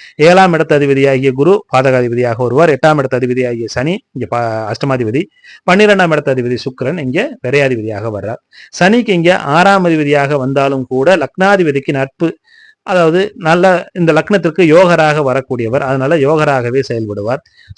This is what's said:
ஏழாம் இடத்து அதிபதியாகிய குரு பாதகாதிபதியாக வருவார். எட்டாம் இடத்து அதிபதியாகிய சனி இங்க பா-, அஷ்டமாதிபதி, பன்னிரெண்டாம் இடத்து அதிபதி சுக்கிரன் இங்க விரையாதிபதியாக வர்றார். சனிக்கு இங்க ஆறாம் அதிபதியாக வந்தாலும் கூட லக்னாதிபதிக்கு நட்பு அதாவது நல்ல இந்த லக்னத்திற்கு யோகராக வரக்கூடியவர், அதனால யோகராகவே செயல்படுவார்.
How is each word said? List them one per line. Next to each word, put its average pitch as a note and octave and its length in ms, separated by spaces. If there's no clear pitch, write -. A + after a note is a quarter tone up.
ஏழாம் F3+ 380
இடத்து D#3+ 200
அதிபதியாகிய C3+ 580
குரு C#3+ 200
பாதகாதிபதியாக B2 680
வருவார். C3 320
எட்டாம் D3+ 280
இடத்து C3 200
அதிபதியாகிய B2 480
சனி C3+ 280
இங்க A#2+ 140
பா-, A#2+ 140
அஷ்டமாதிபதி, B2 560
பன்னிரெண்டாம் F#3+ 480
இடத்து D3 200
அதிபதி B2 240
சுக்கிரன் C3 420
இங்க C3 200
விரையாதிபதியாக A#2 680
வர்றார். G2+ 300
சனிக்கு G#3 380
இங்க E3+ 180
ஆறாம் F#3 360
அதிபதியாக D3 540
வந்தாலும் C#3 480
கூட C3+ 300
லக்னாதிபதிக்கு E3 760
நட்பு C3+ 360
அதாவது F3 340
நல்ல F3 240
இந்த E3+ 160
லக்னத்திற்கு E3+ 540
யோகராக D#3+ 580
வரக்கூடியவர், B2+ 640
அதனால C3+ 320
யோகராகவே C#3 640
செயல்படுவார். A2 580